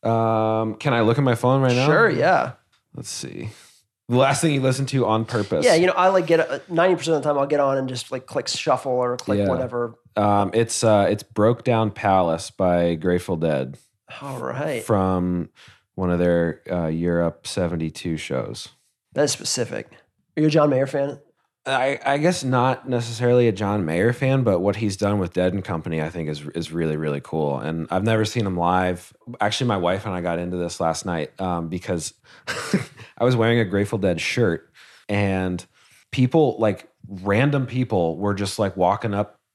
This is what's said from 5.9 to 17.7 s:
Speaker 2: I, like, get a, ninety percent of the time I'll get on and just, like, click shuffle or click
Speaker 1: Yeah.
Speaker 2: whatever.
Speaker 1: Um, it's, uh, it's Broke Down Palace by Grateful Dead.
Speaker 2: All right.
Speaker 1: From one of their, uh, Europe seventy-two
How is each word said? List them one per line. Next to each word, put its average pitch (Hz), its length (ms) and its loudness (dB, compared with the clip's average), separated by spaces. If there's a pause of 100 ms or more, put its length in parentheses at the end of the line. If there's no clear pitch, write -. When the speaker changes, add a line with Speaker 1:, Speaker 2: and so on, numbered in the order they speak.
Speaker 2:
I, 185 160 4
like, 185 180 2
get 160 140 4
a, 139 280 -4
ninety 175 260 2
percent 165 220 0
of 135 60 -2
the 151 60 0
time 143 100 0
I'll 143 80 0
get 147 120 0
on 135 180 2
and 135 120 -2
just, 123 220 -8
like, 127 160 -8
click - 200 -6
shuffle 131 440 -2
or 123 260 0
click 104 220 -2
Speaker 1:
Yeah. 101 80 2
Speaker 2:
whatever. 120 480 -2 (200)
Speaker 1:
Um, 101 380 2
it's, 113 300 0
uh, 107 260 6
it's 107 140 0
Broke 113 400 2
Down 113 260 2
Palace 92 640 0
by 87 420 2
Grateful 90 440 0
Dead. 71 420 -2 (420)
Speaker 2:
All 139 180 -12
right. 131 440 -6
Speaker 1:
From 92 640 0 (460)
one 92 160 -2
of 87 80 2
their, 85 500 2
uh, 85 180 -2
Europe 85 600 -2
seventy-two 82 680 -4